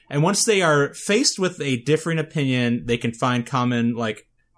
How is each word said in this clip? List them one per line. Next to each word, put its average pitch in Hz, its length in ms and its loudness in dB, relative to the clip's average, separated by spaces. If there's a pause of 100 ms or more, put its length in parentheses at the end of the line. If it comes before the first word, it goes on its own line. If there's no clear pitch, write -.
And 143 140 0
once 196 220 2
they 202 160 2
are 147 320 2
faced - 460 0
with 180 220 -2
a 139 220 0
different 156 380 0
opinion, 127 640 0
they 120 120 0
can 117 160 -4
find 123 320 -2
common, 123 480 0
like, 110 320 -6 (320)